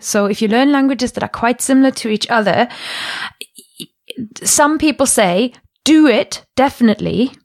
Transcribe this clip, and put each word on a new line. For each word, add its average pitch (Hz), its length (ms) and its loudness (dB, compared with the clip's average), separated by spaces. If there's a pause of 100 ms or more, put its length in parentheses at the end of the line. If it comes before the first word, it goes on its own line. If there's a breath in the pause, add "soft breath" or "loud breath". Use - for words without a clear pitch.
So 202 240 -2
if 202 120 -4
you 220 100 0
learn 262 220 2
languages 269 420 0
that - 100 -6
are - 160 -8
quite 247 240 -2
similar 269 260 4
to 254 200 -6
each 214 200 -2
other, 220 380 0 (1800 loud breath)
some 302 340 2
people 294 300 0
say, 202 460 0 (320 soft breath)
"Do 311 200 6
it, 247 400 0 (100)
definitely," 226 760 0 (140)